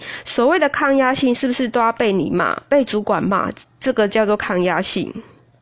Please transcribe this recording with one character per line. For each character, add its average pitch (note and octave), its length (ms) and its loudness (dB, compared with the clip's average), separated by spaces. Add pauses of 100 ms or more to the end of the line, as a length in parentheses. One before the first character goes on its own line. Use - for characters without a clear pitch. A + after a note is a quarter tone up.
(220)
所 - 240 0
谓 E4+ 120 4
的 D#4 100 2
抗 C#4 300 0
压 C4 160 2
性 B3+ 200 2
是 C4+ 120 -2
不 B3 60 0
是 B3 140 -2
都 A#3 140 -2
要 A3+ 120 2
被 A#3 200 0
你 F3+ 180 0
骂、 E3+ 240 0 (140)
被 C#4 160 4
主 G#3 180 -2
管 F#3+ 220 0
骂， F#3 260 0 (300)
这 C4 140 -2
个 G#3+ 120 2
叫 G#3+ 200 0
做 G#3 100 2
抗 F3+ 260 -2
压 F3 200 0
性？ - 280 -4 (520)